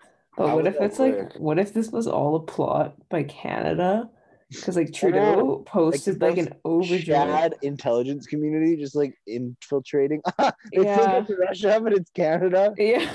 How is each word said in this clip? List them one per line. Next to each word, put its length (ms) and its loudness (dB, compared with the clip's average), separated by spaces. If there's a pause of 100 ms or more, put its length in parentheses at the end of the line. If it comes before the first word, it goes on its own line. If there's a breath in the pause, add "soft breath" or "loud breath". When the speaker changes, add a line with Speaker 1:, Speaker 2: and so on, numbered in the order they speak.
(360 soft breath)
Speaker 1:
But 120 0
Speaker 2:
How 80 2
Speaker 1:
what 80 2
Speaker 2:
would 80 2
Speaker 1:
if 60 -6
Speaker 2:
that 80 2
Speaker 1:
it's, 120 -6
like, 180 2
Speaker 2:
work? 220 -8
Speaker 1:
what 200 0
if 160 -2
this 160 -2
was 160 -4
all 300 0
a 60 -4
plot 520 -2 (160)
by 140 -2
Canada? 840 -2 (560 soft breath)
'Cause, 120 -4
like, 160 0
Trudeau 260 2 (200)
Speaker 2:
Oh, 80 2 (120)
like, 80 -18
Speaker 1:
posted, 520 0
Speaker 2:
the 80 2
Speaker 1:
like, 120 2
an 140 -2 (120)
overjoyed 400 0 (100)
Speaker 2:
Chad 480 2
intelligence 640 -2
community 500 0
just, 200 -8
like, 180 0 (120)
infiltrating. 1000 -4
<laughs> 480 -2
They 80 4
Speaker 1:
Yeah. 380 4
Speaker 2:
think 100 -4
it's 80 -4
Russia, 420 2
but 120 0
it's 180 0
Canada. 680 2
Speaker 1:
Yeah. 380 2